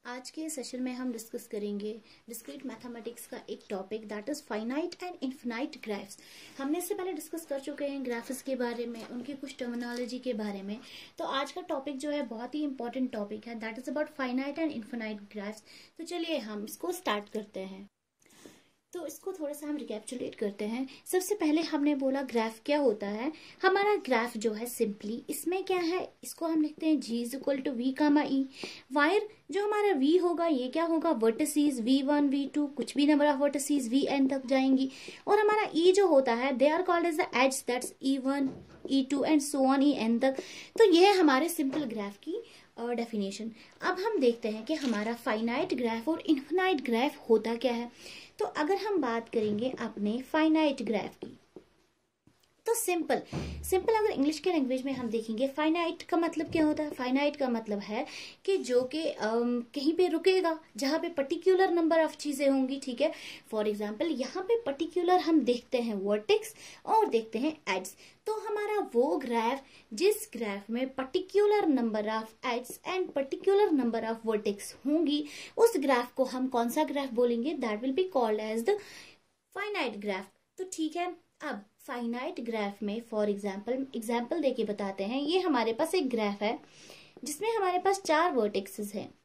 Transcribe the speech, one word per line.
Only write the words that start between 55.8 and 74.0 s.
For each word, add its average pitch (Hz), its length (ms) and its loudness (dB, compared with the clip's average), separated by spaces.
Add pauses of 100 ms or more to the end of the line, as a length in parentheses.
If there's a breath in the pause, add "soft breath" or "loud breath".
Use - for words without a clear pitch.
का - 140 -2
मतलब 330 360 0
क्या 320 120 4
होता 294 180 2
है? 202 80 -4
Finite 269 460 0
का 269 120 0
मतलब 220 300 -2
है 214 260 -4 (400 loud breath)
कि 392 120 2
जो 247 280 2
कि, 302 180 -4
अम, 240 580 0 (140)
कहीं 285 180 2
पे 359 160 4
रुकेगा, 330 500 2 (180)
जहाँ 277 220 0
पे 330 100 -4
particular 339 680 2
number 330 240 4
of 311 180 2
चीज़ें 277 320 0
होंगी, 269 320 2
ठीक 247 200 -8
है। 302 120 4 (420 loud breath)
For 214 100 0
example, 214 460 -2
यहाँ 269 320 -4
पे 466 140 2 (100)
particular 349 540 2
हम 320 200 4
देखते 240 380 0
हैं 233 160 -2
vertex 214 600 0 (320 loud breath)
और 427 220 4
देखते 220 300 -2
हैं 302 180 -2 (120)
ads। 185 260 -4 (320 loud breath)
तो 427 140 -2
हमारा 415 380 -2 (160)
वो 277 240 4
graph 233 460 -2 (280 loud breath)
जिस 370 400 0
graph 202 380 -6
में 262 260 -2
particular 392 720 2
number 226 440 2
of 220 220 -4 (120)
edges 240 320 -6 (100)
and 370 260 -2
particular 381 580 2
number 233 320 2